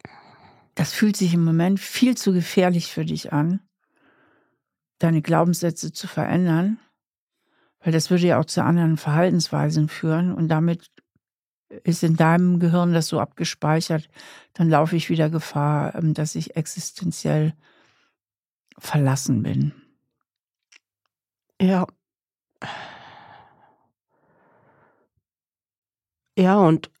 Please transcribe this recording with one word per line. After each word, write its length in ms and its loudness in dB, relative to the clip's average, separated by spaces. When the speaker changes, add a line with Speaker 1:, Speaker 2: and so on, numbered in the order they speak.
Speaker 1:
das 160 -2
fühlt 240 0
sich 180 0
im 100 2
Moment 360 2
viel 380 0
zu 160 0
gefährlich 580 0
für 140 -6
dich 260 -8
an, 300 0
deine 220 2
Glaubenssätze 720 -2
zu 140 -14
verändern, 720 0
weil 140 -2
das 160 0
würde 180 2
ja 120 4
auch 60 0
zu 180 -2
anderen 340 2
Verhaltensweisen 880 0
führen 460 -2
und 160 -2
damit 420 0
ist 200 0
in 120 4
deinem 440 4
Gehirn 340 2
das 140 2
so 120 -4
abgespeichert, 920 -2
dann 160 2
laufe 260 2
ich 140 -2
wieder 200 0
Gefahr, 680 -2
ähm, 180 0
dass 220 -4
ich 200 -8
existenziell 1000 -4
verlassen 680 -2
bin. 300 -2
Speaker 2:
Ja. 260 2
Ja, 220 4
und 400 4